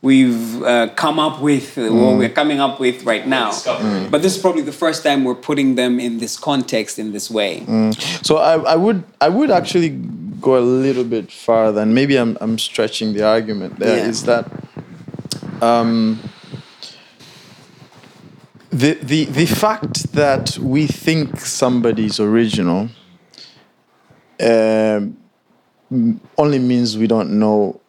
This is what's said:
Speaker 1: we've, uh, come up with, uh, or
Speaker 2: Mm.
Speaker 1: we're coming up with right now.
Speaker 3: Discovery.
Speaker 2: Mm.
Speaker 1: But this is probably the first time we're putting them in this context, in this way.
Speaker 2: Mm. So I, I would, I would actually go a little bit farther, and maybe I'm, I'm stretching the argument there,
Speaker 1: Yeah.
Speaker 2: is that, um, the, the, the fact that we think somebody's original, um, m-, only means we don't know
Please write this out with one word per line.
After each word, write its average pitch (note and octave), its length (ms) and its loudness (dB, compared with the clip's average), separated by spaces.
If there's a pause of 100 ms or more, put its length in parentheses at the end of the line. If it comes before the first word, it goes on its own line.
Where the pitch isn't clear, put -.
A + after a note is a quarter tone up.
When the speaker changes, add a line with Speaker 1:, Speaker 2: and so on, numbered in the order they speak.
Speaker 1:
we've, A#2+ 600 2
uh, A#2+ 320 2
come D#3 240 0
up D3+ 220 -2
with, C#3+ 380 0
uh, B2 60 -2
or A2+ 280 4
Speaker 2:
Mm. G#2+ 60 4
Speaker 1:
we're A2 100 2 (120)
coming D3 200 0
up C3+ 180 0
with B2 280 -2
right A2 200 -2
now. B2+ 240 0
Speaker 3:
Discovery. A2 400 -4
Speaker 2:
Mm. G2 200 -4
Speaker 1:
But D3+ 100 2
this F#3 160 2
is - 60 -10
probably E3+ 180 0
the C#3+ 240 -8
first D#3 200 -2
time C#3 200 2
we're B2 260 -4
putting C3+ 260 2
them B2 220 0
in A#2+ 200 -4
this A#2+ 180 -8
context, B2 640 -4
in G#2+ 140 -8
this G2+ 180 -8
way. G#2 360 -2
Speaker 2:
Mm. A2 300 0 (300)
So D3+ 100 4
I, D#3 180 4 (200)
I - 20 2
would, F#3+ 280 0 (180)
I D3+ 80 4
would C4+ 200 2
actually F3 380 2 (540)
go C3 160 4
a B2 60 2 (220)
little B2+ 180 0
bit A2+ 280 -6
farther, A2 480 2
and A2 140 2
maybe C#3 220 2
I'm, A#2 260 0
I'm A2 160 -4
stretching G#2+ 560 -4
the G#2 100 -2
argument G#2+ 540 0
there, A2 180 2
Speaker 1:
Yeah. A2+ 160 0
Speaker 2:
is G#2+ 120 -6
that, A#2 200 2 (1160)
um, A#2 560 2 (2500)
the, C#3+ 320 2
the, D3 220 0
the C3+ 220 0
fact - 680 -2
that C#3 460 0
we C3+ 280 0
think D#3 540 -2
somebody's A#2 800 0
original, G#2+ 680 2 (1500)
um, A2 760 2 (720)
m-, A#2 300 0 (160)
only D3 220 2
means B2 400 0
we A2 80 2
don't G#2+ 320 2
know G#2+ 500 2